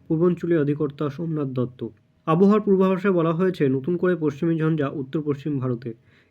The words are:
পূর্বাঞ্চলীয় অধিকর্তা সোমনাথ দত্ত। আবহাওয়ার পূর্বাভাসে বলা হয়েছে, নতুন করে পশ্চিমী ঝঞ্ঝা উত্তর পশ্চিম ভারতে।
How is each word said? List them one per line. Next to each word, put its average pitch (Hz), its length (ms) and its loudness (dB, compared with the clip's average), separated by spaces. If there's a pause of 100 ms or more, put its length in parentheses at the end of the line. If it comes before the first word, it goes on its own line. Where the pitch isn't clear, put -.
পূর্বাঞ্চলীয় 170 540 2
অধিকর্তা 147 480 -2
সোমনাথ 151 380 -6
দত্ত। 127 400 -6 (380)
আবহাওয়ার 196 360 4
পূর্বাভাসে 190 480 2
বলা 170 240 2
হয়েছে, 170 360 0
নতুন 135 280 -2
করে 180 180 2
পশ্চিমী 160 440 0
ঝঞ্ঝা 156 300 0
উত্তর 139 320 -6
পশ্চিম 147 380 -4
ভারতে। 123 340 -4 (380)